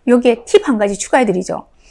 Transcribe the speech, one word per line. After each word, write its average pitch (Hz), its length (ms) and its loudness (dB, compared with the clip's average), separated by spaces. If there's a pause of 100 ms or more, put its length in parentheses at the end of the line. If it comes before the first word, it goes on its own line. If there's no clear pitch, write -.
여기에 240 380 2
팁 - 240 2
한 226 100 -2
가지 202 200 -2
추가해드리죠. 202 720 -4 (220)